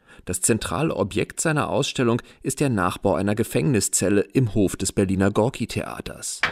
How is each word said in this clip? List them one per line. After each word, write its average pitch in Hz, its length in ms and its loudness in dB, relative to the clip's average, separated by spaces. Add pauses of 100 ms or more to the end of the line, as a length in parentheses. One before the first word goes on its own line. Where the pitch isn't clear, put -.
(240)
Das - 160 -6
zentrale 117 540 0
Objekt - 460 -4
seiner 151 280 0
Ausstellung 120 540 0 (200)
ist - 180 -4
der 147 80 2
Nachbau 95 460 2
einer 98 200 0
Gefängniszelle 107 840 2
im 123 340 0
Hof 98 220 2
des - 160 -4
Berliner 98 400 2
Gorki-Theaters. - 1080 -4 (120)